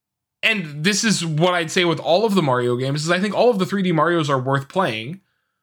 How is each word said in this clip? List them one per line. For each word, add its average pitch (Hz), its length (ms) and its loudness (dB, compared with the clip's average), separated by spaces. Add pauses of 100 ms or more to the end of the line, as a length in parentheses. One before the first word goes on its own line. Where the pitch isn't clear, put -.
(420)
and 160 420 -2
this 208 200 0
is 175 200 0
what 165 300 2
I'd 165 160 -2
say 180 140 0
with 160 160 0
all 175 240 2
of 208 100 0
the 185 80 4
Mario 123 340 2
games, 139 280 -2
is 165 60 -4
I 175 100 2
think 208 140 -2
all 214 160 4
of 214 80 -2
the 185 80 0
three 196 160 -4
D 180 100 0
Marios 160 360 2
are 139 120 0
worth 135 280 -2
playing, 147 520 -4 (420)